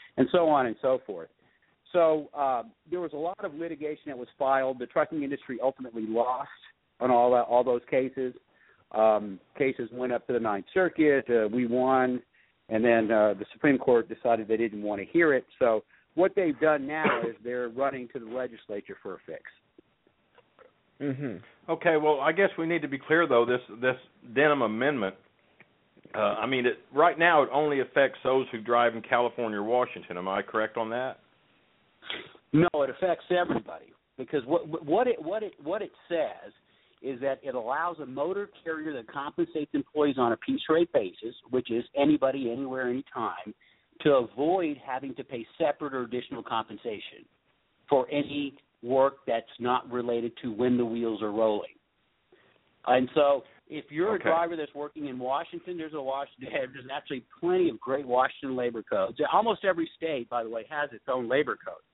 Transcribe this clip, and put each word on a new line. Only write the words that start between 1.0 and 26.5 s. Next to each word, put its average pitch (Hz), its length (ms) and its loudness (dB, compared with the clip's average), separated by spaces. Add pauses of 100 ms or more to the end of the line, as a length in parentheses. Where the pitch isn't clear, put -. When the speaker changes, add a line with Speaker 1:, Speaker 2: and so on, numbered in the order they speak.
Speaker 1:
forth. 85 220 -12 (640)
So, 160 420 4
uh, 131 300 0 (260)
there 175 100 -4
was 160 140 -6
a - 20 -10
lot 170 280 -6
of 165 100 -10
litigation 151 540 -8
that 123 100 -10
was 123 100 -12 (100)
filed. 135 400 2
The 123 80 -6
trucking 151 360 -2
industry 135 400 -6
ultimately 120 440 -4
lost 120 440 0 (500)
on 127 100 2
all 123 200 6
that, 120 140 6
all 120 200 4
those 123 160 2 (100)
cases. 131 440 -2 (580)
Um, 104 480 2 (160)
cases 131 360 -2
went 123 200 -4
up 120 140 -4
to 127 80 -2
the 117 60 0
Ninth 104 340 -2
Circuit. 151 560 4
Uh, 113 180 4
we 120 180 0
won, 127 540 2 (480)
and 110 160 0
then, 117 260 4
uh, 107 240 6
the 98 200 -8
Supreme 139 240 4
Court 120 300 4
decided 110 400 -2
they 110 100 2
didn't 107 240 -2
wanna 104 220 -4
hear 160 280 4
it. 127 140 0 (120)
So 113 240 2 (320)
what 185 220 2
they've 160 240 0
done 151 260 4
now 156 360 -2
<coughs> 135 40 -4
is 113 160 -6
they're 120 280 -6
running 131 420 -4
to 135 80 -10
the 113 100 -14
legislature 113 720 -10
for 95 120 -10
a 85 120 -14
fix. - 160 -14 (1600)
Speaker 2:
Mm-hmm. 139 360 -6 (340)
Speaker 3:
Okay, 165 260 2
well, 151 240 2
I 151 120 2
guess 185 260 2
we 165 80 -4
need 165 160 -2
to 147 60 -6
be 135 100 -6
clear, 160 280 2
though, 120 200 6
this, 123 140 0 (200)
this 127 160 2 (380)
Denham 143 280 4
Amendment, 110 520 0 (1000)
uh, - 40 -4
I 107 280 0
mean, 127 200 0